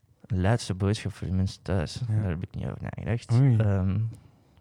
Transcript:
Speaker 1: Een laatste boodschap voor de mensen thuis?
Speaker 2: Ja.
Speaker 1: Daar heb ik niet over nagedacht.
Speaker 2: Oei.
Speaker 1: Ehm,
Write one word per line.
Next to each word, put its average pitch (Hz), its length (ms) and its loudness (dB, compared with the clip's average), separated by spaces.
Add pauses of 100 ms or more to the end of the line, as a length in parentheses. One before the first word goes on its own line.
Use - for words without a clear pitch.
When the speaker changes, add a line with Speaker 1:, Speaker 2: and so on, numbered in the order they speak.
(260)
Speaker 1:
Een 90 140 -2
laatste 98 340 0
boodschap 98 380 -2
voor - 140 -10
de 90 60 -4
mensen 95 300 0
thuis? 90 460 -2
Speaker 2:
Ja. 107 60 0
Speaker 1:
Daar 104 140 0
heb 87 140 -4
ik - 120 -10
niet - 100 -6
over 58 180 -6
nagedacht. - 500 -4
Speaker 2:
Oei. 123 240 6
Speaker 1:
Ehm, 98 420 2 (640)